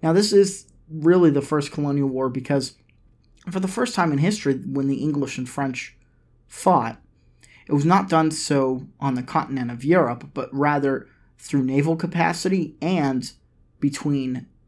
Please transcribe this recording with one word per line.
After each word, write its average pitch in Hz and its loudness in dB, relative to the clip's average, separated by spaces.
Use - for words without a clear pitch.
Now, 160 2
this 208 2
is 196 4
really 160 6
the 139 2
first 143 -2
colonial 143 0
war 131 -2
because 131 -2
for 185 -4
the 190 -4
first 240 -4
time 170 2
in 143 0
history, 151 0
when 139 -4
the 139 -2
English 143 -4
and 127 -8
French 135 -8
fought, 123 0
it - -4
was 147 2
not 190 4
done 160 4
so 135 -2
on 135 -2
the 123 -6
continent 131 -4
of 120 -10
Europe, 143 2
but 127 -8
rather 139 0
through - -2
naval 143 2
capacity 165 -2
and 143 -2
between 135 -2